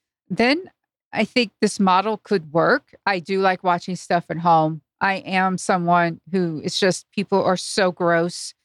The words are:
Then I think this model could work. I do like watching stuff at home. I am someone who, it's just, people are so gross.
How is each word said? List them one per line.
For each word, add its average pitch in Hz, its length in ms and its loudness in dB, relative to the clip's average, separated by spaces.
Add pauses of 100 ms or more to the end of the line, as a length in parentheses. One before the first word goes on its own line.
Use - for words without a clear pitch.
(300)
Then 262 400 -2 (420)
I 214 140 -2
think 233 340 -2
this - 200 -2
model 196 380 2
could 156 360 -4
work. 165 420 0 (100)
I 196 140 0
do 190 220 -2
like 185 220 2
watching 180 320 -2
stuff 170 340 -2
at 160 80 -4
home. 160 440 2 (200)
I 190 140 0
am 185 420 -2
someone 170 640 0 (100)
who, 170 320 -2
it's - 160 -6
just, - 320 0
people 196 320 -2
are 180 140 0
so 185 340 -2
gross. 170 640 -2 (120)